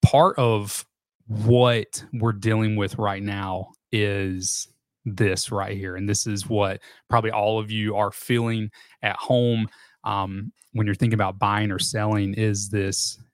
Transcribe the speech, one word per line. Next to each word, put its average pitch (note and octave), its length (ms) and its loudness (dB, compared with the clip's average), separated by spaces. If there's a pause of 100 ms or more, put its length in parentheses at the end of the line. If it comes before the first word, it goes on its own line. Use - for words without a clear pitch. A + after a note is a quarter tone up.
part E3 380 6
of A2 460 0 (420)
what A2+ 840 2
we're A2+ 200 0
dealing A2 420 0
with G2+ 240 -4
right G2+ 240 -2
now F#2+ 480 -6 (200)
is G2 760 -2 (380)
this G2 460 0
right G2+ 240 -4
here. F#2+ 200 -8
And F#2+ 120 -4
this G2+ 200 0
is G2+ 200 -6
what G2+ 340 0 (280)
probably A2 220 2
all A2 260 0
of G#2+ 140 -4
you G#2+ 240 -2
are G2+ 160 0
feeling A2+ 580 -2 (320)
at G2+ 140 -2
home, A#2+ 520 2 (360)
um, G2+ 480 -4 (220)
when A2 120 0
you're G#2 80 0
thinking A#2 220 2
about G2 240 0
buying G#2 320 2
or F#2 80 -4
selling, G#2 560 0
is G2+ 340 0
this G2 480 -2 (160)